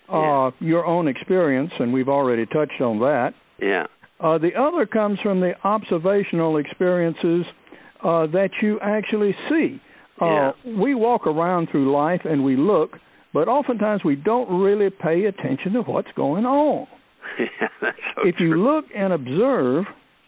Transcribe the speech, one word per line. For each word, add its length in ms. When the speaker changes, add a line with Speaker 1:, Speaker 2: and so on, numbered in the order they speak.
Speaker 1:
uh, 80
Speaker 2:
Yeah. 340
Speaker 1:
your 240
own 240
experience, 680
and 140
we've 180
already 360
touched 340
on 200
that. 340
Speaker 2:
Yeah. 280
Speaker 1:
Uh, 160
the 180
other 300
comes 340
from 220
the 120
observational 920
experiences, 880
uh, 260
that 240
you 180
actually 560
see. 300
Uh, 40
Speaker 2:
Yeah. 260
Speaker 1:
we 320
walk 320
around 420
through 220
life 340
and 180
we 120
look, 420
but 140
oftentimes 560
we 120
don't 340
really 260
pay 360
attention 480
to 100
what's 300
going 320
on. 460
Speaker 2:
<laughs> 60
Yeah, 280
that's 160
so 120
Speaker 1:
If 120
you 140
Speaker 2:
true. 100
Speaker 1:
look 220
and 160
observe, 720